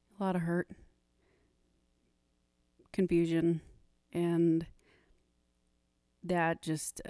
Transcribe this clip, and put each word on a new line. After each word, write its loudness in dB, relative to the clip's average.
a -6
lot 0
of -2
hurt, -2
confusion, 2
and 2
that 0
just, -6